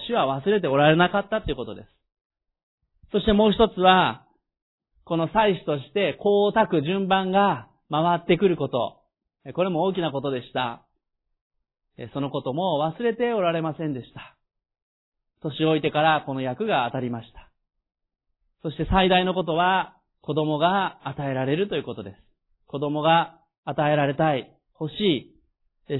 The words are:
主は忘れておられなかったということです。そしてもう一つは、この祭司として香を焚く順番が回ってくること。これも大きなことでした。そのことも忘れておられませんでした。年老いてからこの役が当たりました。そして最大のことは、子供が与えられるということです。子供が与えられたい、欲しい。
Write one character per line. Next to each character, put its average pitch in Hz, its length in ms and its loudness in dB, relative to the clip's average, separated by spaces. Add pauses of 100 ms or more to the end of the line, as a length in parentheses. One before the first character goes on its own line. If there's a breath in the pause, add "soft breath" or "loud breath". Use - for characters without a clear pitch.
主 233 60 -4
は 180 120 2
忘 135 240 -2
れ 208 100 2
て 175 60 -2
お 135 100 0
ら 147 140 6
れ 156 60 6
な 175 120 4
か 202 120 -2
っ 202 100 -6
た 214 100 -4
と - 100 -6
い - 20 -4
う 131 40 -8
こ 123 80 -8
と 104 100 -12
で 98 100 -16
す。 - 40 -20 (1200)
そ 208 80 0
し - 60 -6
て 220 60 4
も 214 180 4
う - 20 4
一 214 160 4
つ 180 120 -8
は、 180 460 4 (760)
こ 170 120 -4
の 165 160 0
祭 208 280 2
司 - 40 -20
と 147 140 -2
し - 140 -14
て 185 300 -2
香 208 60 2
を 202 240 4
焚 214 160 2
く 165 140 2
順 190 260 -2
番 190 220 0
が 185 380 2 (220)
回 165 280 0
っ 170 80 -16
て 175 100 4
く 196 120 4
る 170 80 0
こ 139 120 -2
と。 117 340 -4 (520)
こ 175 100 0
れ 190 60 0
も 165 120 0
大 190 120 0
き 185 60 -4
な 156 120 -2
こ 135 80 -4
と 139 100 -4
で 123 120 -4
し - 100 -20
た。 123 340 -6 (1300)
そ 143 60 -4
の 139 100 -4
こ 139 120 -4
と 127 100 -4
も 165 280 -2
忘 160 220 -4
れ 233 120 0
て 240 180 -2
お 214 80 -2
ら 170 120 0
れ 165 80 -4
ま 160 160 -6
せ 165 100 -8
ん 151 60 -4
で 120 120 -10
し - 100 -20
た。 - 220 -20 (1080)
年 156 220 -6
老 160 120 4
い 151 60 -2
て 151 80 0
か 151 120 0
ら 156 220 2
こ 139 100 -8
の 131 60 -6
役 131 260 -6
が 143 200 0
当 117 60 -6
た 131 80 -6
り 123 100 -4
ま 117 140 -10
し - 80 -20
た。 - 180 -20 (1120)
そ 165 80 -8
し - 60 -10
て 156 120 -4
最 190 200 4
大 180 160 4
の 185 100 0
こ 185 80 -2
と 165 120 -4
は、 180 420 0 (240)
子 147 140 -6
供 151 240 0
が 180 500 0
与 139 200 -6
え 135 60 -4
ら 131 120 -2
れ 143 100 0
る 202 120 -2
と - 60 -6
い 151 60 -4
う - 20 -4
こ 120 140 -12
と 107 80 -10
で 98 80 -14
す。 - 40 -20 (520)
子 143 100 -8
供 147 240 -4
が 165 380 2 (240)
与 147 280 -2
え 151 40 4
ら 143 100 2
れ 139 80 -2
た 156 220 0
い、 - 200 -10 (240)
欲 156 120 -6
し 180 420 -2 (540)
い。 143 120 -4